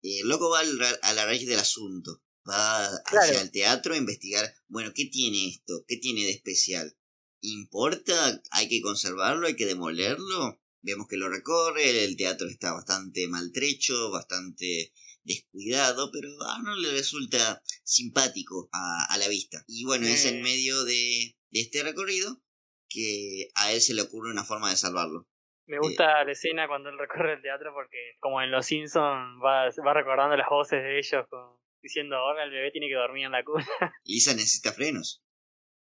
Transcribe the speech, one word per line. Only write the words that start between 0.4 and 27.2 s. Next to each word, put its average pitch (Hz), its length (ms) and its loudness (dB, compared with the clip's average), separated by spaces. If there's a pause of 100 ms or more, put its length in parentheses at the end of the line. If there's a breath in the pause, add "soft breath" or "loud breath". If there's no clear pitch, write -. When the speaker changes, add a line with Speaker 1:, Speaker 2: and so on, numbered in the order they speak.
Speaker 1:
va 165 100 6
al 151 200 2
ra-, 123 220 2
a 104 120 4
la 107 120 2
raíz 120 220 0
del 117 120 2
asunto. 95 640 -4 (280)
Va 107 380 2
hacia 98 220 -4
Speaker 2:
Claro. 185 300 6
Speaker 1:
el 95 120 -4
teatro 110 420 2
a 160 40 0
investigar, 107 560 -4 (140)
bueno, 110 280 -6
¿qué 139 100 -2
tiene 113 440 -2
esto? 87 380 -10
¿Qué 120 100 -4
tiene 117 260 -4
de 98 80 0
especial? 92 640 -2 (460)
¿Importa? 123 1000 0 (100)
¿Hay 107 180 2
que 117 120 0
conservarlo? 101 680 0
¿Hay 143 80 -2
que 117 100 -2
demolerlo? 104 960 -2 (200)
Vemos 101 280 -8
que 98 80 -4
lo 95 120 -2
recorre, 147 760 2
el 92 100 0
teatro 92 320 -2
está - 260 -4
bastante 92 540 -4
maltrecho, 117 840 -2
bastante 90 800 -6 (300 loud breath)
descuidado, 123 880 -2
pero - 180 -10 (140)
a - 120 -4
Arnold 202 300 -6
le 147 60 -2
resulta 131 680 0 (220 loud breath)
simpático 113 880 0
a, 87 420 -2
a 101 40 0
la 101 100 2
vista. 101 400 -4
Y 113 180 -10
bueno, 123 220 2
es 120 180 4
en 120 120 2
Speaker 2:
Eh. 117 60 -6
Speaker 1:
medio 131 420 0
de, 120 500 0 (140)
de 110 120 0
este 147 220 -2
recorrido 190 580 -4 (480)
que 101 680 -4
a 104 180 4
él 117 80 4
se 117 120 4
le 107 100 0
ocurre 110 280 -6
una 104 140 -4
forma 107 240 -2
de 92 80 2
salvarlo. 85 500 -2 (380)
Speaker 2:
Me 151 120 -8
Speaker 1:
Eh. - 40 -4
Speaker 2:
gusta 156 420 6
la 139 80 -2
escena 160 360 -2
cuando 143 220 -6
él 139 80 -14
recorre 156 360 -2